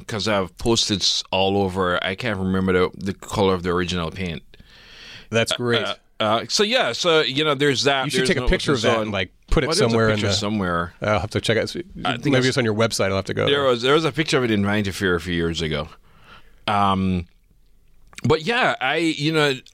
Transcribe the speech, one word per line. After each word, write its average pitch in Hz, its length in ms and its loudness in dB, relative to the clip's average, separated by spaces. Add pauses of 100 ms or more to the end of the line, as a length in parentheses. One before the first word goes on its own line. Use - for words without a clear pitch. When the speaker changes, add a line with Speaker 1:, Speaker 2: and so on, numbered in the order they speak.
Speaker 1:
'cause 104 200 -6
I 107 80 2
have 95 220 -4
Post-its - 760 0
all 95 260 2
over. 92 460 0
I 95 120 -4
can't 107 240 -4
remember 95 340 0
the, 90 240 4
the 95 160 -6
color 95 400 0
of 87 100 -2
the 90 80 -2
original 87 400 -2
paint. 90 320 -8 (840)
Speaker 2:
That's 113 220 0
Speaker 1:
Uh, - 60 -2
Speaker 2:
great. 120 260 0
Speaker 1:
uh, 101 120 -4 (240)
uh, 107 280 0
so, - 160 0
yeah, 208 300 0
so, 160 280 2
you 135 220 0
know, 156 120 2
there's 131 280 2
that. 135 220 2
Speaker 2:
You 147 60 -6
should 131 80 0
Speaker 1:
There's 131 100 2
Speaker 2:
take 135 80 0
a 123 40 -2
Speaker 1:
no 127 60 -4
Speaker 2:
picture 170 260 -2
of 120 100 -2
that 120 100 2
Speaker 1:
zone. 110 80 0
Speaker 2:
and, 107 100 -4
like, 95 200 -4 (180)
put 156 140 4
it - 40 0
Speaker 1:
Well, 160 80 0
there's 123 120 2
a - 20 2
Speaker 2:
somewhere 113 200 4
in 107 60 2
Speaker 1:
picture 104 120 0
Speaker 2:
the 98 60 0
Speaker 1:
somewhere. 95 680 -2
Speaker 2:
I'll 104 180 0
have 95 120 -6
to 101 100 -2
check 113 160 0
out. - 60 2 (420)
Speaker 1:
I 87 120 0
think 120 80 -6
Speaker 2:
Maybe 143 120 2
Speaker 1:
it's 127 120 2
Speaker 2:
it's 123 80 -2
on 127 80 2
your 107 100 0
website. 110 340 0
I'll 95 80 0
have 98 80 -2
to 107 80 -6
go 104 120 0
Speaker 1:
There 143 160 2
Speaker 2:
there. - 20 0
Speaker 1:
was, 123 180 2
there 131 120 4
was 160 120 4
a 143 60 -2
picture 156 260 0
of 127 80 2
it 113 60 2
in 101 120 2
Vanity 101 280 0
Fair 90 240 0
a 85 40 2
few 87 140 -4
years 85 280 0
ago. 76 280 -4 (800)
Um, 95 580 2 (1000)
but 160 200 2
yeah, 214 360 0
I, 139 180 0
you 160 360 0
know, 147 200 2 (200)